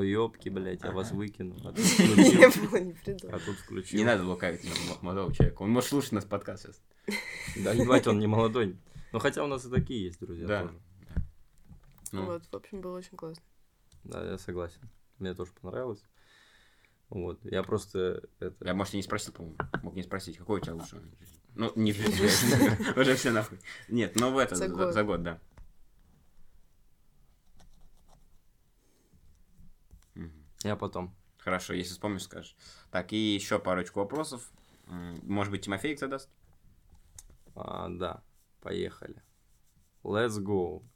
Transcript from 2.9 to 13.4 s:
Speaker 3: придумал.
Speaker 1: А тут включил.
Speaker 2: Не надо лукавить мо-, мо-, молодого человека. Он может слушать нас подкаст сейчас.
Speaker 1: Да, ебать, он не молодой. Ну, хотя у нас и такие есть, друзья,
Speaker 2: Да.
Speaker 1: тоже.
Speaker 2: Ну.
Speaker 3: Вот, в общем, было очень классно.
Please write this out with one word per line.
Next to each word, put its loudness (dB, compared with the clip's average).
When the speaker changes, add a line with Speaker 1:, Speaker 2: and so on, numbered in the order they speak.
Speaker 3:
придумал. -10
Speaker 1:
А -4
тут -6
включил. -6
Speaker 2:
Не 4
надо 4
лукавить -4
мо-, -8
мо-, -16
молодого -2
человека. 4
Он 0
может 4
слушать 0
нас -2
подкаст -8
сейчас. -20
Speaker 1:
Да, 0
ебать, 6
он 4
не 2
молодой. 2
Ну, -2
хотя 2
у 0
нас -4
и -10
такие 0
есть, -8
друзья, -10
Speaker 2:
Да. 0
Speaker 1:
тоже. -10
Speaker 2:
Ну. -4
Speaker 3:
Вот, -6
в -12
общем, -12
было -10
очень -16
классно. -14